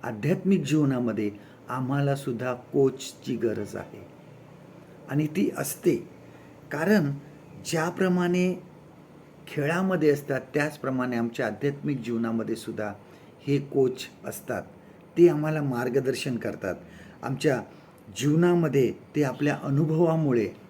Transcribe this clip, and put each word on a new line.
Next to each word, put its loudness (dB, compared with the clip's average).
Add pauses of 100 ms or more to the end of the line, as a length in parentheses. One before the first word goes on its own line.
आध्यात्मिक 0
जीवनामध्ये 0 (380)
आम्हाला 0
सुद्धा -4
कोचची 0
गरज -4
आहे -14 (1000)
आणि 0
ती 0
असते, 0 (760)
कारण 2 (580)
ज्याप्रमाणे 0 (840)
खेळामध्ये 2
असतात 0 (140)
त्याचप्रमाणे -2
आमच्या -2
आध्यात्मिक -4
जीवनामध्ये -2
सुद्धा -6 (540)
हे 2
कोच 0 (180)
असतात. -8 (560)
ते 10
आम्हाला 2
मार्गदर्शन -2
करतात. -4 (480)
आमच्या 0 (540)
जीवनामध्ये 4 (240)
ते 2
आपल्या 0
अनुभवामुळे 2 (220)